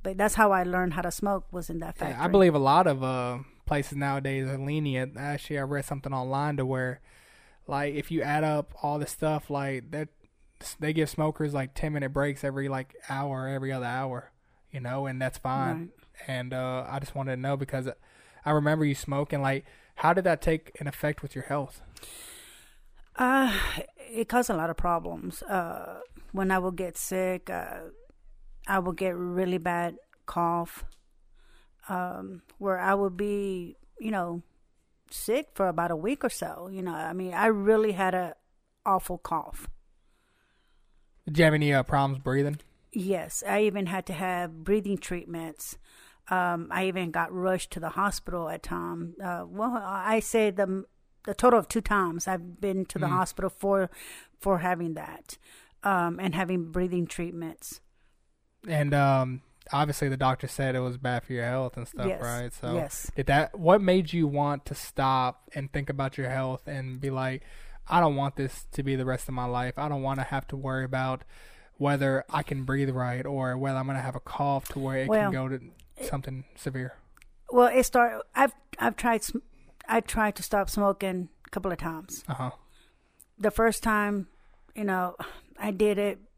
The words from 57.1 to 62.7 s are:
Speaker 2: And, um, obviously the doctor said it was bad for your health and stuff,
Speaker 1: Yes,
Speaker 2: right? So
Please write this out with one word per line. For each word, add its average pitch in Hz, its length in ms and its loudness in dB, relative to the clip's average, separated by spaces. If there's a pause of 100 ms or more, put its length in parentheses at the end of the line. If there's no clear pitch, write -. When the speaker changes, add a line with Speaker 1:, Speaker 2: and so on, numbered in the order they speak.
Speaker 2:
And, 147 260 2
um, 135 480 4 (300)
obviously 147 380 0
the 131 80 -2
doctor 131 300 0
said 131 280 -2
it 127 60 0
was 123 160 -4
bad 123 260 -2
for 127 100 -10
your 120 120 -2
health 127 320 -4
and 120 100 -10
stuff, - 200 -6
Speaker 1:
Yes, - 140 -2
Speaker 2:
right? 120 320 -4
So - 220 -6